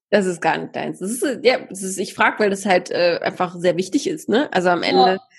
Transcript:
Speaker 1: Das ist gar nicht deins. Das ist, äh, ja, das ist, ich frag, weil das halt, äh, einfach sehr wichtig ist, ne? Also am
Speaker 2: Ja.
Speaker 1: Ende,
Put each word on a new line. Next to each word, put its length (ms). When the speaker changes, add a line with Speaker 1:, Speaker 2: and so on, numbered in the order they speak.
Speaker 1:
Das 160
ist 160
gar 160
nicht 180
deins. 240
Das 120
ist, 120
äh, 200
ja, 160
das 240
ist, 160
ich 140
frag, 260
weil 100
das 160
halt, 260
äh, 300
einfach 360
sehr 200
wichtig 300
ist, 220
ne? 240
Also 160
am 140
Speaker 2:
Ja. 60
Speaker 1:
Ende, 280